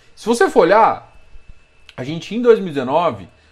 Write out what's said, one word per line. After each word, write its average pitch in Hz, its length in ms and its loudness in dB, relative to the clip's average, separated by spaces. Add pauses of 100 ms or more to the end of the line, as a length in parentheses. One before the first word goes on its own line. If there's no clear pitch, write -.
(140)
Se - 120 -20
você 240 240 2
for 240 120 2
olhar, 180 540 2 (800)
a 127 80 -14
gente 165 320 -10
em 247 60 -4
dois 233 180 4
mil 190 80 -6
e 160 40 -10
dezenove 135 580 -4 (220)